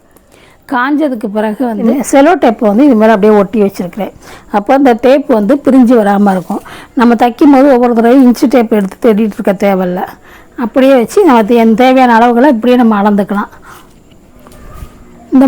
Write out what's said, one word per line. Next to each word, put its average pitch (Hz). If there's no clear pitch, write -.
காஞ்சதுக்கு 262
பிறகு 214
வந்து 220
செலோ 285
டேப் 226
வந்து 208
இது 269
மேல 220
அப்படியே 214
ஒட்டி 196
வச்சிருக்கிறேன். 196
அப்போ 208
அந்த 277
டேப் 269
வந்து 208
பிரிஞ்சு 254
வராம 202
இருக்கும். 190
நம்ம 311
தைக்கும் 262
போது 269
ஒவ்வொரு 240
தடவையும் 247
இன்ச் 240
டேப் 233
எடுத்து 190
தேடிட்டு 214
இருக்க 208
தேவையில்ல. 185
அப்படியே 262
வச்சு 233
நம்ம 233
தே-, 226
தேவையான 254
அளவுகளை 240
இப்படியே 247
நம்ம 214
அளந்துக்கலாம். 202
இந்த 269